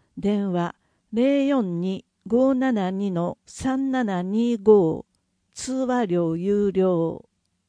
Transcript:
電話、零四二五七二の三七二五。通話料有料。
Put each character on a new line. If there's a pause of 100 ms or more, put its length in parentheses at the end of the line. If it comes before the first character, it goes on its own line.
(160)
電
話、 (360)
零
四
二 (200)
五
七
二
の
三
七
二
五。 (480)
通
話
料
有
料。 (400)